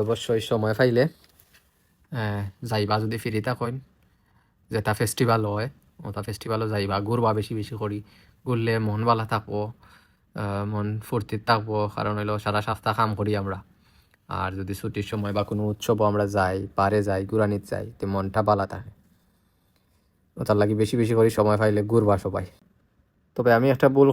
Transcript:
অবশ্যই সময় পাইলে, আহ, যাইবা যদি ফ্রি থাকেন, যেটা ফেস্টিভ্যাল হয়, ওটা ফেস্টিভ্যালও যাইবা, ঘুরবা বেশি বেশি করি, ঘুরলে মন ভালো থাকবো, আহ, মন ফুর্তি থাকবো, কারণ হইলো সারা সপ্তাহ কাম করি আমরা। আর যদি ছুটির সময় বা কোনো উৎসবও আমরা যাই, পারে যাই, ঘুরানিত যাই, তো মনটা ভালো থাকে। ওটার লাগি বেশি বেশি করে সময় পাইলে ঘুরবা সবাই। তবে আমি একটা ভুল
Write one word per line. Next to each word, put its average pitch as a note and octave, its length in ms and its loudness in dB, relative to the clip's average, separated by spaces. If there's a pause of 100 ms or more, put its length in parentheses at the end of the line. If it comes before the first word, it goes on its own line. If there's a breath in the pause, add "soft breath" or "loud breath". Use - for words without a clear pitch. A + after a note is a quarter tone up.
অবশ্যই A2+ 380 -2 (100)
সময় A2 280 0
পাইলে, B2+ 240 4
আহ, - 1400 -10 (280)
যাইবা G#2+ 340 -2
যদি A2 200 -4
ফ্রি A2 240 -4
থাকেন, A#2+ 280 -4 (960)
যেটা A2 280 -2
ফেস্টিভ্যাল A2+ 420 2 (120)
হয়, A2 140 -4 (400)
ওটা G2+ 200 -8
ফেস্টিভ্যালও A2 460 -4
যাইবা, G2 220 -2 (120)
ঘুরবা A#2 320 0
বেশি G#2 200 -6
বেশি G#2 220 -10
করি, G#2 180 -6 (460 soft breath)
ঘুরলে A#2 280 0 (140)
মন G#2 120 -2 (100)
ভালো A2+ 240 2
থাকবো, G#2 280 -4 (760 soft breath)
আহ, G2+ 360 -4
মন G#2 160 -4 (200)
ফুর্তি A2 280 -4 (140)
থাকবো, A2 280 0 (180)
কারণ G#2+ 240 -2
হইলো G#2 140 -2 (100)
সারা G#2 240 0
সপ্তাহ A2 320 -2
কাম A2 200 2
করি G#2 220 -2
আমরা। F#2+ 180 -6 (680 soft breath)
আর F#2 200 -4 (100)
যদি F#2+ 200 -6
ছুটির G#2+ 320 -6
সময় G2+ 260 -4
বা G#2 120 2
কোনো G#2 220 -2
উৎসবও G#2+ 380 0
আমরা G#2 160 0 (100)
যাই, F#2+ 220 0 (180)
পারে G2+ 320 2
যাই, F#2+ 140 0 (100)
ঘুরানিত G#2 400 0
যাই, G2 140 -6 (120)
তো - 60 -14 (100)
মনটা G2 360 -2
ভালো G2+ 240 2
থাকে। F#2+ 180 -12 (1500)
ওটার G#2+ 240 2
লাগি G#2+ 200 2
বেশি A2 200 0
বেশি A2+ 160 2
করে A2+ 120 8 (100)
সময় G#2+ 220 4
পাইলে G#2 200 2 (100)
ঘুরবা G#2+ 240 4 (100)
সবাই। G2 200 -6 (920)
তবে B2 200 8
আমি B2+ 180 4
একটা C#3 200 6
ভুল C#3 180 10